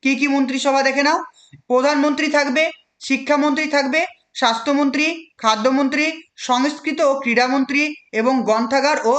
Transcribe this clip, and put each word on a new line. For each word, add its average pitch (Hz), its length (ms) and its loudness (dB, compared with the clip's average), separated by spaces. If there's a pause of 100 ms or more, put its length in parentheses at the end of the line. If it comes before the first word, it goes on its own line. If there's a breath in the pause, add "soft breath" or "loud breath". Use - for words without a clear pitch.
কি 262 180 0
কি 285 140 0
মন্ত্রিসভা 269 540 0
দেখে 269 200 0
নাও, 330 100 2 (520 soft breath)
প্রধানমন্ত্রী 285 680 2
থাকবে, 285 260 0 (440)
শিক্ষামন্ত্রী 285 600 0 (100)
থাকবে, 277 240 0 (400)
স্বাস্থ্যমন্ত্রী, 277 680 0 (360)
খাদ্যমন্ত্রী, 262 640 0 (420)
সংস্কৃত 285 520 -2 (100)
ও - 20 0 (100)
ক্রীড়ামন্ত্রী 254 600 0 (380)
এবং 254 140 2 (120)
গ্রন্থাগার 262 520 0 (140)
ও - 60 4